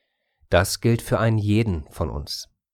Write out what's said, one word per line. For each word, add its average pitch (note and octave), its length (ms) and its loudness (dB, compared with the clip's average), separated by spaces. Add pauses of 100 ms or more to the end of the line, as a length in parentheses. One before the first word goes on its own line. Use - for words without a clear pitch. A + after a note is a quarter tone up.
(500)
Das F2+ 300 2
gilt A#2 200 2
für G2+ 200 -2
einen A2 180 2
jeden G#2 520 0
von D#2 200 -6
uns. - 380 -10 (260)